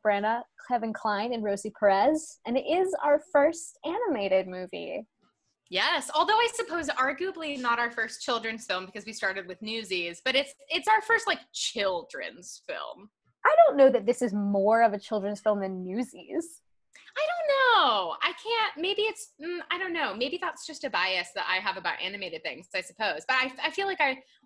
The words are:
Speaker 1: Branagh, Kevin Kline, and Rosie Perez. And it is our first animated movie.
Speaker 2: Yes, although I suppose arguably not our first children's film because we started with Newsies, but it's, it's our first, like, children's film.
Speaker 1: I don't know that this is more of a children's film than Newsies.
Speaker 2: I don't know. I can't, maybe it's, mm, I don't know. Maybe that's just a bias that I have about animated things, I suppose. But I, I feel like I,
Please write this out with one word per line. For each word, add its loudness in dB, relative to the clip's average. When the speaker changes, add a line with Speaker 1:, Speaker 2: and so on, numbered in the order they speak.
Speaker 1:
Branagh, 2
Kevin 0
Kline, -2
and -4
Rosie -4
Perez. 4
And 0
it 0
is 2
our 4
first 2
animated 0
movie. -10
Speaker 2:
Yes, 0
although 2
I 4
suppose -4
arguably -4
not 0
our -2
first -6
children's -4
film -4
because -14
we -12
started -6
with -14
Newsies, -6
but 0
it's, 0
it's -2
our 4
first, 2
like, 0
children's -6
film. -10
Speaker 1:
I 6
don't 4
know 10
that 2
this 2
is 0
more 4
of 6
a -6
children's -4
film 2
than -6
Newsies. -6
Speaker 2:
I 0
don't 4
know. 0
I 0
can't, -2
maybe -2
it's, -6
mm, -6
I -2
don't -4
know. -2
Maybe -4
that's -8
just -10
a -8
bias -2
that -4
I 0
have -4
about -4
animated -8
things, -10
I -2
suppose. -4
But 2
I, 0
I -2
feel -2
like -2
I, 2